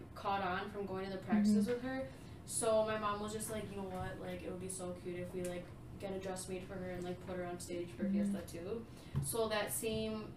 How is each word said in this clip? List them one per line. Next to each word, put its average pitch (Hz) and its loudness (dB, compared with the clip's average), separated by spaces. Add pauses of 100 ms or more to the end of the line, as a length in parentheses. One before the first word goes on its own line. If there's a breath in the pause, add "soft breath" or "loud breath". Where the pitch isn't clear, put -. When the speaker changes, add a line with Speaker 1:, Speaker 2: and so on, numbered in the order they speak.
(160)
Speaker 1:
caught 196 0
on 196 0
from 202 -2
going 190 -2
to 196 -4
the 190 -2
practices 208 6
Speaker 2:
Mm-hmm. 247 2
Speaker 1:
with 240 0
her. 262 0 (400 loud breath)
So 220 6
my 214 2
mom 208 2
was 214 -2
just 220 -2
like, 208 -2
"You 196 -6
know 190 -2
what? 185 -2
Like, 180 -4
it 196 -4
would 180 -4
be 185 -4
so 180 -4
cute 180 -2
if 180 -4
we, 180 0
like, 175 -2 (340)
get 196 -4
a 190 -2
dress 185 -4
made 185 -2
for 196 -8
her 180 -4
and, 175 -2
like, 180 -4
put 185 -4
her 180 0
on 180 -4
stage 175 -4
for 208 0
Speaker 2:
Mm-hmm. 202 4
Speaker 1:
Fiesta 196 0 (160)
too." 214 -4 (380 loud breath)
So 226 2
that 214 2
same 220 0 (120)